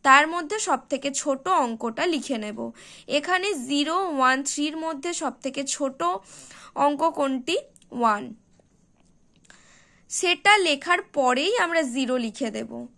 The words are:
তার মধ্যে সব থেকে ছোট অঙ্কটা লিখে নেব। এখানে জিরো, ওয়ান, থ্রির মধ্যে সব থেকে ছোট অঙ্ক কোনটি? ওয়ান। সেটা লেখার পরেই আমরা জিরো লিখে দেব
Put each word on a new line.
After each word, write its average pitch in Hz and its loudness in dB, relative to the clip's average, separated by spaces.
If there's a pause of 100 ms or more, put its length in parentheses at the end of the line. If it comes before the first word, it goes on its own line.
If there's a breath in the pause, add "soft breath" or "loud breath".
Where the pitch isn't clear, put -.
তার 294 8
মধ্যে 349 -4 (100)
সব 277 2 (120)
থেকে 277 -4 (120)
ছোট 269 -2 (200)
অঙ্কটা 233 -4 (100)
লিখে 247 -4
নেব। 214 -10 (580 loud breath)
এখানে 359 0 (220)
জিরো, 285 0 (220)
ওয়ান, 262 4 (120)
থ্রির 294 -4 (100)
মধ্যে 320 -6 (100)
সব 254 -4 (120)
থেকে 269 -6 (140)
ছোট 269 -4 (880 loud breath)
অঙ্ক 294 2 (180)
কোনটি? 269 -2 (440)
ওয়ান। 220 2 (1900 soft breath)
সেটা 359 4 (140)
লেখার 320 0 (160)
পরেই 277 2 (120)
আমরা 330 0 (140)
জিরো 254 0 (100)
লিখে 226 -6
দেব 226 -10 (260)